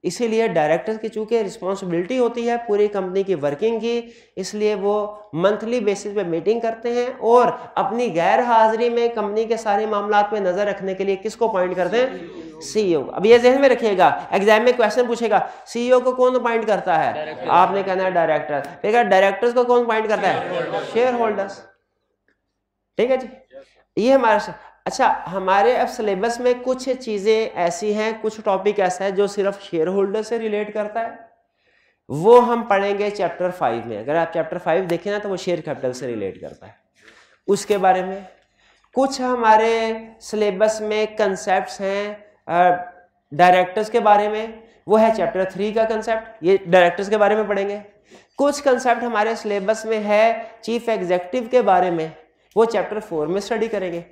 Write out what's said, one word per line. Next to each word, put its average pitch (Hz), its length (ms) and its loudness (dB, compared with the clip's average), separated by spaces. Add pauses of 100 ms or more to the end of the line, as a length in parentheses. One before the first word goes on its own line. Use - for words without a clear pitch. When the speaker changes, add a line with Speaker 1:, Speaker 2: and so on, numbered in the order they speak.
Speaker 1:
इसीलिए 220 440 -2
डायरेक्टर्स 170 500 0
की 214 120 -8
चूंकि 220 340 -2
रिस्पॉन्सिबिलिटी 185 760 -4
होती 240 300 0
है 233 100 0
पूरी 208 300 0
कंपनी 196 360 -2
की 185 120 0
वर्किंग 208 420 -2
की, 233 360 -4 (240)
इसलिए 208 380 -2
वो 208 480 -2 (120)
मंथली 214 440 0
बेसिस 202 360 -4
पे 208 80 -2
मीटिंग 170 380 -2
करते 226 280 -6
हैं 247 280 -4
और 233 600 2
अपनी 233 320 -2
गैर 180 300 2
हाजिरी 226 500 4
में 233 240 0
कंपनी 214 320 -2
के 226 120 -2
सारे 214 280 -2
मामलात 208 460 0
पे 214 80 -2
नज़र 196 280 0
रखने 190 260 -4
के 190 100 -6
लिए 196 120 0
किसको 214 320 -4
अपॉइंट 180 280 0
करते 180 220 -2
हैं? - 440 -4 (200)
सीईओ 175 420 0
को। - 80 -8
अब 180 140 -4
ये 233 140 10
जहन 254 220 4
में 277 80 6
रखिएगा, 196 640 2
एग्जाम 214 280 4
में 240 140 4
क्वेश्चन 233 320 0
पूछेगा, 220 440 0 (140)
"सीईओ 247 340 2
को 254 120 0
कौन 254 240 2
अपॉइंट 233 300 0
करता 185 300 0
है?" 135 180 0
Speaker 2:
डायरेक्टर। 156 360 -8
Speaker 1:
आपने 185 340 4
कहना 190 200 -2
है, 185 80 0
"डायरेक्टर।" 151 500 0 (200)
फिर 208 100 0
कहा, 240 120 4
"डायरेक्टर्स 196 500 2
को 247 100 2
कौन 240 220 2
अपॉइंट 220 220 -2
करता 202 200 0
है?" 175 580 -4
शेयर 247 280 0
होल्डर्स। 214 500 -4 (1300)
ठीक 240 140 0
है 247 60 2
जी, 254 120 -8 (720)
ये 247 100 4
हमारा 233 280 4
स-, 196 100 -8 (360)
अच्छा, - 420 0
हमारे 190 480 2
अब 233 120 0
सिलेबस 220 540 -4
में 247 200 0
कुछ 254 280 -4
चीज़ें 220 640 0
ऐसी 175 420 -2
हैं, 220 280 -2
कुछ 214 200 -6
टॉपिक 202 380 0
ऐसा 185 260 0
है 196 60 0
जो 196 160 2
सिर्फ 196 340 -4
शेयर 165 260 -2
होल्डर 196 340 0
से 233 160 -6
रिलेट 208 360 -4
करता 214 280 -6
है, - 280 -12 (800)
वो 202 300 8
हम 233 240 2
पढ़ेंगे 202 460 0
चैप्टर 180 420 -4
फ़ाइव 117 340 -2
में। 110 140 -8
अगर 139 160 -4
आप 165 160 0
चैप्टर 170 260 -4
फ़ाइव 180 280 0
देखें 175 260 -4
ना, 208 80 -4
तो 208 100 -8
वो 185 80 -4
शेयर 175 240 -4
कैपिटल 131 300 -6
से 127 160 -10
रिलेट 101 340 -8
करता 80 260 -18
है, - 80 -20 (720)
उसके 202 300 0
बारे 185 260 4
में। 190 240 -10 (680)
कुछ 262 260 -2
हमारे 226 840 2 (120)
सिलेबस 214 600 0
में 214 340 -2
कॉन्सेप्ट्स 196 640 -2
हैं, 202 500 -6 (160)
अ, 180 440 2 (420)
डायरेक्टर्स 180 560 4
के 233 100 0
बारे 208 300 4
में, 220 340 -8 (240)
वो 208 100 4
है 220 180 4
चैप्टर 185 300 -2
थ्री 196 280 -6
का 220 100 0
कॉन्सेप्ट, 220 600 -4
ये 190 240 4
डायरेक्टर्स 180 420 4
के 214 80 0
बारे 208 180 4
में 214 120 -2
पढ़ेंगे। 202 340 -4 (560)
कुछ 285 240 0
कॉन्सेप्ट 247 420 2
हमारे 226 320 0
सिलेबस 214 500 -4
में 220 140 -2
है 214 520 0 (120)
चीफ 226 260 -4
एग्जीक्यूटिव 185 580 -2
के 247 140 4
बारे 180 300 4
में, 160 240 -4 (420)
वो 226 80 6
चैप्टर 214 340 -2
फ़ोर 160 280 -4
में 190 140 -2
स्टडी 226 260 -4
करेंगे। 180 440 -6